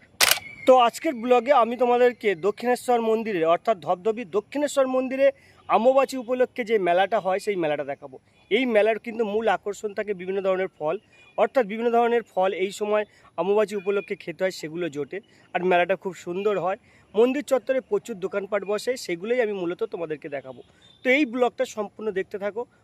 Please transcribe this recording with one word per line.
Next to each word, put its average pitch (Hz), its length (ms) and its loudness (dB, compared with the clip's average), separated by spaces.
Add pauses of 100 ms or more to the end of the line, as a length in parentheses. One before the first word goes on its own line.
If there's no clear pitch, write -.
(680)
তো 254 100 8
আজকের 254 360 2
ব্লগে 247 400 2
আমি 240 240 4
তোমাদেরকে 240 580 2
দক্ষিণেশ্বর 233 640 0
মন্দিরে, 220 440 0
অর্থাৎ 175 340 2
ধপধপি 185 460 -2
দক্ষিণেশ্বর 262 600 -2
মন্দিরে 262 440 0 (360)
অমাবাসী 262 500 4
উপলক্ষে 247 460 -2
যে 220 140 0
মেলাটা 185 420 2
হয়, 190 200 0
সেই 202 160 -4
মেলাটা 151 280 -2
দেখাবো। 135 360 -12 (300)
এই 240 160 2
মেলার 214 340 4
কিন্তু 226 260 -4
মূল 214 220 -2
আকর্ষণ 202 460 -2
থাকে 208 200 -6
বিভিন্ন 185 280 -4
ধরনের 190 260 0 (120)
ফল, 156 160 -2 (420)
অর্থাৎ 226 280 2
বিভিন্ন 226 260 -2
ধরনের 233 320 2
ফল 190 300 0
এই 190 180 -2
সময় 208 340 -2 (320)
অমাবাসী 208 380 0
উপলক্ষে 202 400 -2
খেতে 170 280 -8
হয়, 185 80 0
সেগুলো 165 380 -8
জোটে। 143 300 -8 (340)
আর 175 100 -2
মেলাটা 180 320 4
খুব 185 200 -8
সুন্দর 196 440 -2
হয়। 185 180 -2 (380)
মন্দির 247 280 4
চত্বরে 262 380 0
প্রচুর 208 380 -4
দোকানপাট 196 440 -4
বসে, 208 340 -2
সেগুলোই 220 440 -2
আমি 214 120 -2
মূলত 180 300 -4
তোমাদেরকে 165 460 -8
দেখাবো। 131 320 -12 (420)
তো 254 60 2
এই 285 160 4
ব্লগটা 247 400 -2
সম্পূর্ণ 214 460 -8
দেখতে 190 280 -6
থাকো, 202 260 -6 (180)